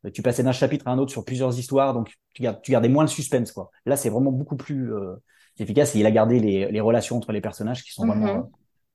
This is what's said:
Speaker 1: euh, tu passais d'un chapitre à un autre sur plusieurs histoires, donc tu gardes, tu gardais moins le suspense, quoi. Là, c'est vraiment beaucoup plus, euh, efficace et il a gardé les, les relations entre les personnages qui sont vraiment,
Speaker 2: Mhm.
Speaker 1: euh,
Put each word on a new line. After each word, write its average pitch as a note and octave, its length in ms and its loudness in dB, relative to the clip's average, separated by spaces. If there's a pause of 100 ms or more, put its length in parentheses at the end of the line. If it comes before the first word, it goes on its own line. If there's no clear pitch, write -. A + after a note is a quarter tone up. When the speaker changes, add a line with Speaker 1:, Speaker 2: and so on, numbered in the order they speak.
Speaker 1:
euh, G2+ 60 -10
tu - 120 -10
passais B2+ 200 0
d'un B2+ 100 2
chapitre C#3 340 -2
à B2+ 40 -2
un B2+ 60 0
autre C3+ 140 -2
sur G#2+ 140 -10
plusieurs B2+ 340 -2
histoires, C3+ 340 0
donc A2+ 200 -6 (200)
tu - 80 -12
gardes, A#2 220 -4
tu C3 80 -4
gardais A#2 180 4
moins D3 140 6
le C#3+ 60 2
suspense, B2 420 -2
quoi. - 180 -14 (160)
Là, C3+ 100 2
c'est B2+ 140 -4
vraiment C3 220 0
beaucoup C3+ 260 -4
plus, B2+ 360 -6
euh, F#2+ 220 -8 (440)
efficace A#2 360 2
et G#2+ 40 4
il G#2 60 4
a G#2+ 60 6
gardé A2+ 280 6
les, G2 320 0
les G#2+ 100 -2
relations A#2 360 2
entre A2 160 -6
les G#2 80 -4
personnages A2 420 -6
qui - 80 -20
sont - 140 -4
vraiment, G#3+ 280 0
Speaker 2:
Mhm. A3+ 60 -2
Speaker 1:
euh, - 20 -4 (540)